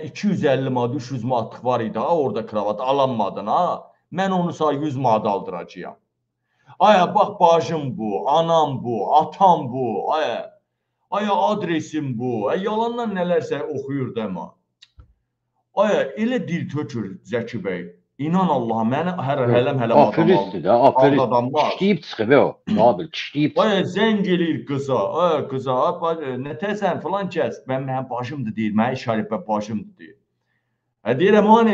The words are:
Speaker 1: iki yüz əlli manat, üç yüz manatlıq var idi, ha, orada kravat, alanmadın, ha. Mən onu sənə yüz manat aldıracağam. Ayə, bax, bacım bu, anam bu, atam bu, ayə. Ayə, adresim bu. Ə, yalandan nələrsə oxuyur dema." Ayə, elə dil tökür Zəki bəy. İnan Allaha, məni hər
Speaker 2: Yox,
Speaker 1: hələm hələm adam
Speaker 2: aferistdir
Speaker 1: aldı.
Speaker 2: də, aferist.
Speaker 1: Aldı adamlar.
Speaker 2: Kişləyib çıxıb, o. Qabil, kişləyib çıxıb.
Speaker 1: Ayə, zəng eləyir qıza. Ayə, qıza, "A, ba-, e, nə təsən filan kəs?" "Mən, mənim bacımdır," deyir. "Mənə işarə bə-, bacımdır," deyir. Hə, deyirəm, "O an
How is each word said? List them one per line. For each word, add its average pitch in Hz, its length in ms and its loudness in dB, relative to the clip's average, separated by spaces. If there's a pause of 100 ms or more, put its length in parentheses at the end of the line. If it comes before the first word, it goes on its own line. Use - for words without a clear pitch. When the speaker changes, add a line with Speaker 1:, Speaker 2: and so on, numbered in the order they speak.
Speaker 1:
iki - 200 -6
yüz 175 180 2
əlli 135 260 2
manat, 123 260 -2
üç - 140 -10
yüz 120 140 -6
manatlıq 117 400 -4
var 120 160 0
idi, 107 180 -6
ha, 151 180 0
orada 113 300 -2
kravat, 104 340 -4
alanmadın, 120 680 0
ha. 143 440 -2 (220)
Mən 190 200 -2
onu 175 180 0
sənə 143 340 -2
yüz 143 120 -4
manat 113 300 0
aldıracağam. 92 680 -6 (840)
Ayə, 185 340 6
bax, 196 140 4 (120)
bacım 160 580 2
bu, 104 320 -4
anam 160 540 2
bu, 117 320 0
atam 160 560 2
bu, 120 440 -2
ayə. 120 340 -4 (600)
Ayə, 208 240 -2 (160)
adresim 156 680 -4
bu. 123 140 -4 (180)
Ə, 185 120 -2
yalandan 226 560 -4
nələrsə 165 440 -2
oxuyur 135 520 -6
dema." 95 400 -8 (1200)
Ayə, 190 400 0
elə 233 320 -2
dil 156 220 -4
tökür 120 480 -6 (100)
Zəki 113 360 -6
bəy. 90 200 -6 (340)
İnan 170 300 0
Allaha, 117 380 0
məni 156 260 -2 (140)
hər 139 160 0
Speaker 2:
Yox, 120 80 2
Speaker 1:
hələm 131 320 2
hələm 117 100 0
adam 127 160 8
Speaker 2:
aferistdir 165 500 2
Speaker 1:
aldı. - 80 -6
Speaker 2:
də, 92 40 4 (180)
aferist. 135 320 6
Speaker 1:
Aldı 123 140 2
adamlar. 131 280 2
Speaker 2:
Kişləyib 175 400 0
çıxıb, - 300 -4
o. 107 240 6 (200)
Qabil, 107 400 4
kişləyib - 380 -2
çıxıb. 175 100 4
Speaker 1:
Ayə, 202 160 2 (140)
zəng 214 260 2 (140)
eləyir 165 340 0
qıza. 135 320 -2 (220)
Ayə, 160 260 2
qıza, 131 260 -4 (120)
"A, 175 40 0 (100)
ba-, 165 220 -4
e, 131 140 -6 (100)
nə 147 160 -10
təsən 202 400 -4
filan 190 240 -4
kəs?" 143 280 -4 (120)
"Mən, 131 240 -4
mənim 131 200 -6
bacımdır," 120 460 -8
deyir. 107 160 -2
"Mənə 113 220 0
işarə 110 340 -4
bə-, 104 200 -6
bacımdır," 104 500 -6
deyir. 80 180 -20 (880)
Hə, 131 140 0
deyirəm, 202 320 6
"O 220 80 10
an 226 160 6